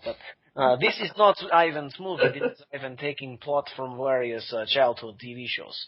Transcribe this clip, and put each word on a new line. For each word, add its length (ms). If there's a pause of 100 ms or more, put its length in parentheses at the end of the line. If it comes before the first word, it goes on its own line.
But, 140 (380)
uh, 220
this 220
is 180
not 200 (160)
Ivan's 460
movie. 400
This 120
is 120 (100)
Ivan 240
taking 400
plot 380
from 220
various, 560
uh, 140
childhood 520
T 140
V 140
shows. 400